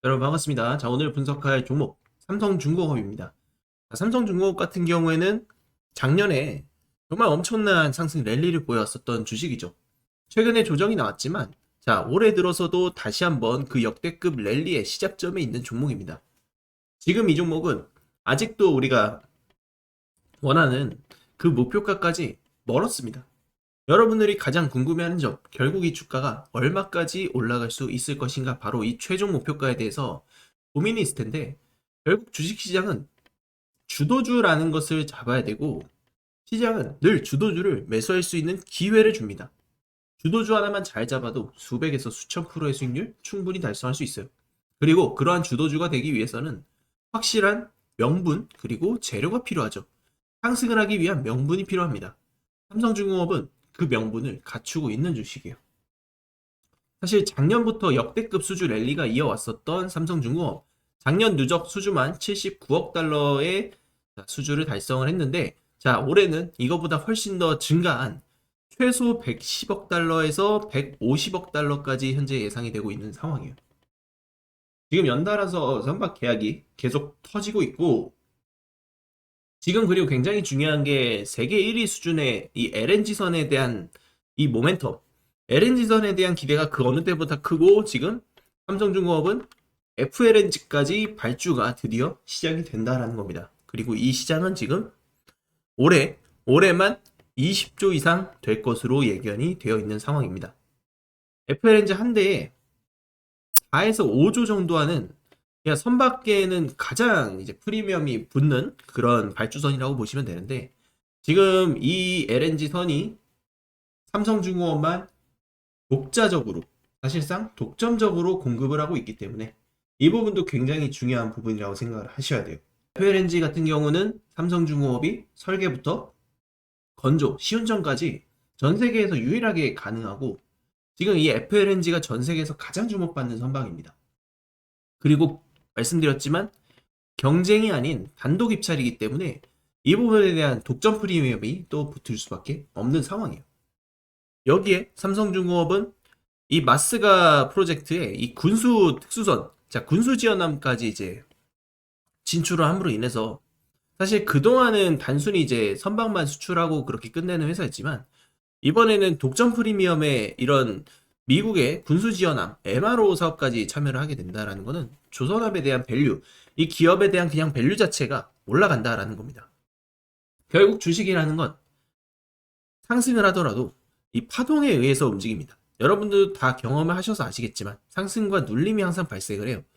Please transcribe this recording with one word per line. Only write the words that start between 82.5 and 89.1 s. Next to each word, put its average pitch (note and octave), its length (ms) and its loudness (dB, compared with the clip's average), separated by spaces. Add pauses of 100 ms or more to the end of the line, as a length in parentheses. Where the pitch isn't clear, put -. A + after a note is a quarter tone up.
이 A#2+ 180 -2
엘엔지 F#3 400 0
선에 E3+ 380 -2
대한 B2 400 -2 (460)
이 D3 120 2
모멘텀, B2 520 0 (500)
엘엔지 A#3 340 4
선에 G#3+ 300 4
대한 F3+ 200 2
기대가 D3+ 360 0
그 - 160 -2
어느 C#3+ 180 2
때보다 D3+ 380 -2
크고, F#3+ 420 6
지금 G#3 380 -4 (440)
삼성중공업은 F#3+ 800 0 (540)